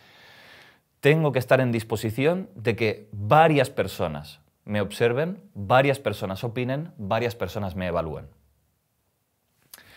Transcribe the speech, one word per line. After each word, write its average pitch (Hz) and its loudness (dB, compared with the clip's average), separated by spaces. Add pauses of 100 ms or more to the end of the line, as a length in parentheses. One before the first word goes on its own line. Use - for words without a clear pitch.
(1000)
tengo 151 4
que 127 0
estar 131 4
en 123 2
disposición 117 -2
de 110 -2
que 110 -2
varias 139 4
personas 85 -6 (240)
me 104 -2
observen, 120 -2 (100)
varias 131 2
personas 101 -6
opinen, 127 -6
varias 113 -2
personas 95 -6
me 92 -4
evalúen. 80 -4 (1700)